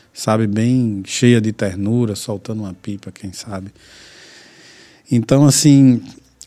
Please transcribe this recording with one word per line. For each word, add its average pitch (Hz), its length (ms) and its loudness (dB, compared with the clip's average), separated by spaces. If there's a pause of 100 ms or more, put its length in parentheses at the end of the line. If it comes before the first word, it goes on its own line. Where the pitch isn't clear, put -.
(140)
sabe, 110 340 -2
bem 113 580 -2
cheia 120 360 2
de 110 120 -2
ternura, 104 640 -4
soltando 107 480 -10
uma 92 100 -12
pipa, 101 360 -14
quem 92 240 -16
sabe. 98 380 -14 (1400)
Então, 131 340 2
assim, 139 560 4 (460)